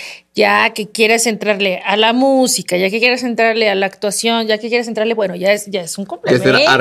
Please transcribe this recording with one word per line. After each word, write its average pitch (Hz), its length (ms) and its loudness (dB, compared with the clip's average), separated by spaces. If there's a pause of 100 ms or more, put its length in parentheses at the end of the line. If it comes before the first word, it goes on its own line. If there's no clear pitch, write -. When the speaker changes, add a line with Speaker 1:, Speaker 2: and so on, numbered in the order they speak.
(360)
Speaker 1:
Ya 208 400 2
que 208 140 -8
quieras 226 360 2
entrarle 202 580 -2
a 196 140 0
la 226 160 2
música, 254 640 2
ya 190 140 0
que 226 80 -2
quieras 247 240 2
entrarle 226 480 0
a - 40 0
la 196 120 0
actuación, 220 580 -2
ya 214 140 0
que 226 100 -8
quieras 233 180 -2
entrarle, 220 280 -2
bueno, 190 200 -2
ya 185 160 0
es, 208 140 -2
ya 196 160 -6
es 160 160 -12
un 196 80 -8
Speaker 2:
Ya - 60 -14 (240)
es - 80 2
ser 131 80 4
Speaker 1:
complemento. - 180 4 (120)